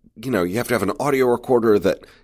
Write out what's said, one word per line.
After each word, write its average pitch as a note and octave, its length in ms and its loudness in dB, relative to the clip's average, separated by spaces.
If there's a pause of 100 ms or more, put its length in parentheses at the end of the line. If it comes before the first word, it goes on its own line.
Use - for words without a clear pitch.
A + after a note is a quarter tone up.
(200)
you B2+ 120 -8
know, G2+ 100 0
you F2+ 160 -2
have A#2+ 100 -4
to B2+ 60 -2
have G#2+ 80 0
an G2 180 -2
audio C3 280 2
recorder A#2 500 2
that F#2 220 0 (240)